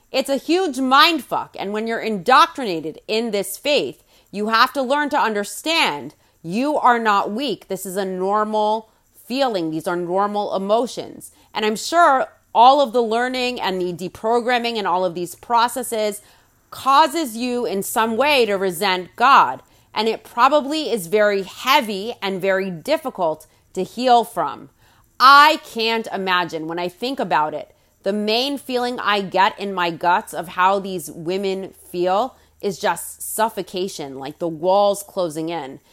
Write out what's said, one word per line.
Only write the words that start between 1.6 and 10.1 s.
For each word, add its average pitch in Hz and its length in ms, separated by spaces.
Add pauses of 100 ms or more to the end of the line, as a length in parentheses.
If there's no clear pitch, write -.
when 220 140
you're 226 120
indoctrinated 214 1080
in 220 240
this 196 260
faith, 226 460 (300)
you 208 140
have 226 260
to 285 80
learn 277 280
to 294 100
understand 208 960 (260)
you 240 360
are 240 200
not 202 340
weak. 233 360
This 190 180
is 185 120
a 202 80
normal 214 840 (240)
feeling. 226 580
These 160 160
are 175 100
normal 196 580